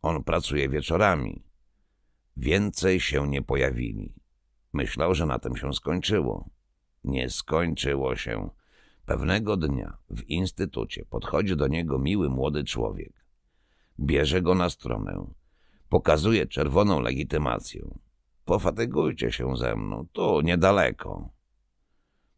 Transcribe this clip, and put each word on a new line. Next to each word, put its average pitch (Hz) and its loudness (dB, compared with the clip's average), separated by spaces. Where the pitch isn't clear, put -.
on 78 -2
pracuje 73 0
wieczorami. 76 0
Więcej 92 2
się 71 0
nie 69 0
pojawili. 62 -2
Myślał, 78 0
że 80 0
na 64 0
tym 62 -6
się 69 -6
skończyło. 76 -2
Nie 64 -2
skończyło 69 -2
się. 53 -6
Pewnego 101 0
dnia 67 -2
w - -8
instytucie - -4
podchodzi 85 -2
do 69 2
niego 78 0
miły 80 2
młody 71 0
człowiek. 53 -6
Bierze 73 2
go 87 4
na 90 2
stronę. 50 -6
Pokazuje 82 4
czerwoną 76 4
legitymację. 65 -2
„Pofatygujcie 113 0
się 64 -2
ze 58 -2
mną, 53 -6
tu 98 2
niedaleko”. 80 2